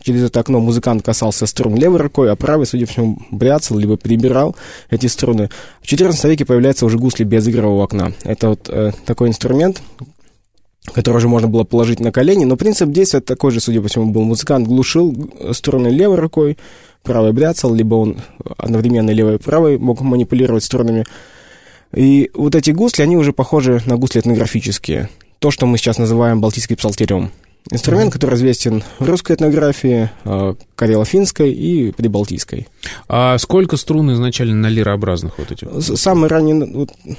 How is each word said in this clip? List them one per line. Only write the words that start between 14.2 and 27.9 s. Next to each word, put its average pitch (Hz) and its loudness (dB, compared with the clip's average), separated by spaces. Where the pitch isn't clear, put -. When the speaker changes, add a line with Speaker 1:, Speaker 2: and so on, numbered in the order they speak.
Speaker 1:
Музыкант 113 0
глушил, 131 2
э, - -6
струны 131 0
левой 180 2
рукой, 156 0
правой 110 2
бряцал, 143 0
либо 113 2
он 110 0
одновременно 110 0
левой 107 2
и - 0
правой 151 2
мог 120 -2
манипулировать 123 0
струнами. 113 0
И 139 4
вот 143 -2
эти 156 2
гусли, 196 0
они 170 2
уже 147 2
похожи 127 0
на 120 0
гусли 123 0
этнографические. 107 -2
То, 147 0
что 131 -2
мы 120 2
сейчас 117 -2
называем 117 2
балтийский 110 -2
псалтериум. 98 -2
Инструмент, 175 0